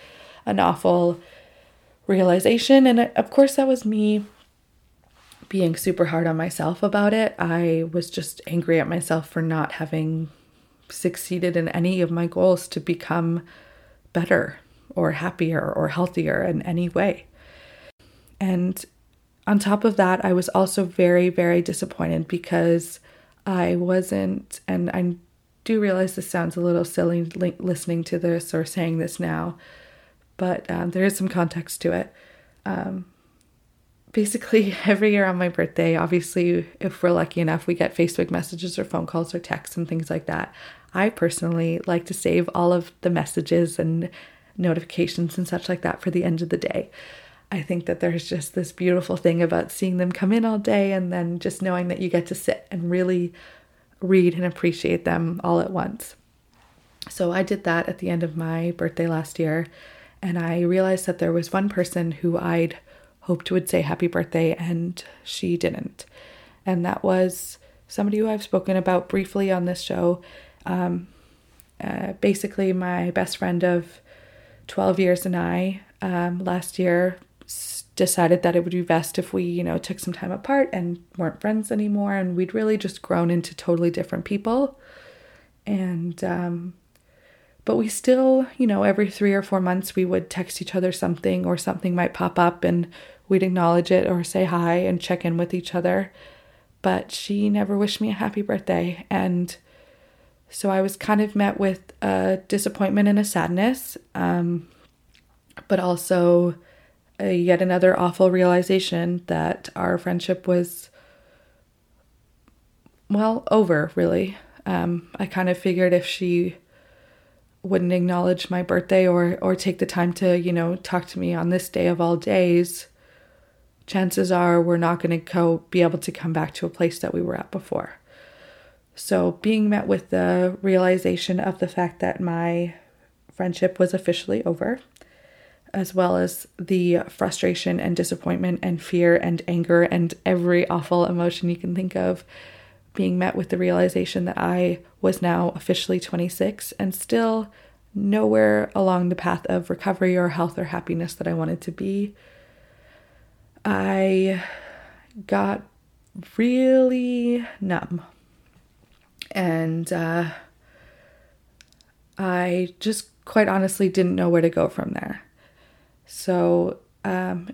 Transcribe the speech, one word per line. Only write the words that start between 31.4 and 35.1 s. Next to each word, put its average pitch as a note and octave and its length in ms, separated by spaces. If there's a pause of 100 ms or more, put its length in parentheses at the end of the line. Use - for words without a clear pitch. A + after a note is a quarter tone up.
to E3+ 100
it. F3+ 200 (520)
Um, F#3+ 420 (1040)
basically, G#3 680
<laughs> - 40
every G#3 260